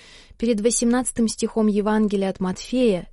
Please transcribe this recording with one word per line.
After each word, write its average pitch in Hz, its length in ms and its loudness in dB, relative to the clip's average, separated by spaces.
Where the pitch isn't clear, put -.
Перед 233 240 0
восемнадцатым 233 680 0
стихом 220 380 -2
Евангелия 208 640 2
от 185 100 -6
Матфея, 190 720 0